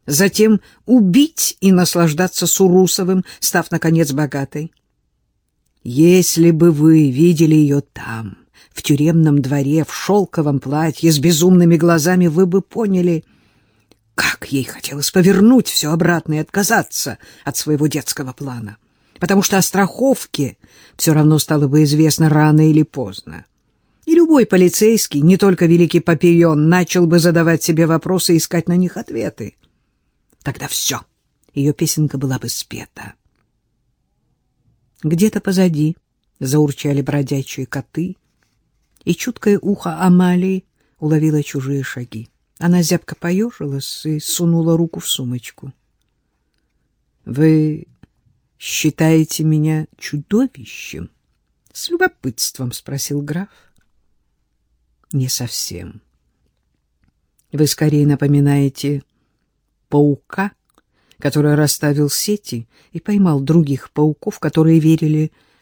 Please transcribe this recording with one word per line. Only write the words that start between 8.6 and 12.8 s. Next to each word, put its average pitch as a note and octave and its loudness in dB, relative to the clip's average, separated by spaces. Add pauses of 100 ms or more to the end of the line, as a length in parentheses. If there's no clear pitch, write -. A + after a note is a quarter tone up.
в - -16
тюремном D3+ 4
дворе, C#3+ 0
в - -12
шёлковом E3+ -2
платье, D#3 -2
с D3+ 0
безумными E3+ 4
глазами, E3+ 2
вы E3+ 0
бы F#3 0
поняли, F3+ -2 (920)